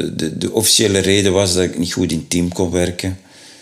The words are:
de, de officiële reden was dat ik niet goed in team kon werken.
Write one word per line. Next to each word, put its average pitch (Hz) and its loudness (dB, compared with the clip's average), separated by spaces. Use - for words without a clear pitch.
de, - -4
de - -4
officiële 107 2
reden 98 2
was 95 2
dat 92 2
ik 82 -2
niet 85 -4
goed 92 0
in 80 -4
team 87 0
kon 90 -2
werken. 90 -2